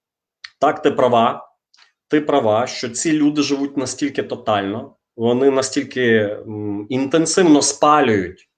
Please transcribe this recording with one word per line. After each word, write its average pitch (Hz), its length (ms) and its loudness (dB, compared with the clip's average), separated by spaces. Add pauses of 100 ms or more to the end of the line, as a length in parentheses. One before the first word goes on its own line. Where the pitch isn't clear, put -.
(600)
Так, 151 220 0
ти 143 80 4
права, 120 580 2 (600)
ти 151 120 2
права, 127 460 0
що - 220 -8
ці 156 240 -4
люди 147 300 0
живуть 139 340 -4
настільки 131 460 -4
тотально, 113 720 -6 (200)
вони 123 340 2
настільки, 127 680 0
м, 104 720 -6
інтенсивно 151 720 2
спалюють 127 960 0